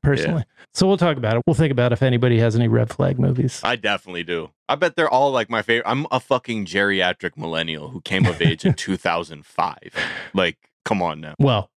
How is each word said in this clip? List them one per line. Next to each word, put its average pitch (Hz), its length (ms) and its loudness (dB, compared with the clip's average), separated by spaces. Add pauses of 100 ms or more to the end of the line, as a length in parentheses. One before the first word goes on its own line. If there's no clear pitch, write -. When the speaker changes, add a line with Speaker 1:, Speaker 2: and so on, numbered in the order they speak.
Speaker 1:
personally. 139 440 0
Speaker 2:
Yeah. - 260 -20
Speaker 1:
So 190 160 2
we'll 196 80 4
talk 165 200 0
about 117 200 0
it. 120 100 0
We'll 160 80 4
think 151 160 2
about 123 220 2
if 117 100 0
anybody 123 380 4
has 113 160 2
any 120 100 4
red 113 240 2
flag 135 300 0
movies. 127 420 0
Speaker 2:
I 120 140 0
definitely 95 480 -4
do. 85 260 -4 (180)
I 135 60 0
bet 160 220 0
they're 160 120 2
all, 139 220 2
like, 117 180 -2
my 113 140 0
favorite. 117 260 0
I'm 135 220 -2
a 127 80 0
fucking 120 480 -2
geriatric 92 720 0
millennial 80 540 -6
who 85 100 -12
came 92 260 0
of 87 160 -2
age 82 220 0
in 90 100 2
Speaker 1:
<laughs> - 0 -
Speaker 2:
two 95 220 -4
thousand 82 500 -4
five. - 480 -6 (400)
Like, 90 220 0 (280)
come 101 160 -2
on 80 200 -4
now. 76 180 -14
Speaker 1:
Well, 123 380 2